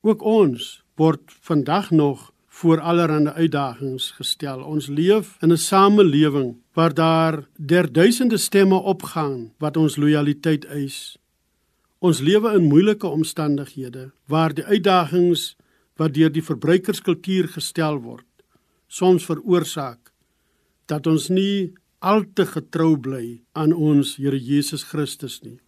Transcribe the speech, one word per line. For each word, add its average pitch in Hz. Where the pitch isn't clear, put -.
Ook 214
ons 190
word 156
vandag 156
nog 143
voor 160
allerhande 156
uitdagings 135
gestel. 131
Ons 147
leef 180
in 165
'n 165
samelewing 156
waar 165
daar 160
derduisende 175
stemme 190
opgaan 151
wat 151
ons 156
lojaliteit 147
eis. 139
Ons 170
lewe 208
in 185
moeilike 190
omstandighede 143
waar 156
die 147
uitdagings 175
wat 160
deur 160
die 160
verbruikerskultuur 175
gestel 151
word, -
soms 185
veroorsaak 160
dat 151
ons 160
nie 196
al 208
te 185
getrou 160
bly 127
aan 156
ons 151
Here 139
Jesus 135
Christus 143
nie. 117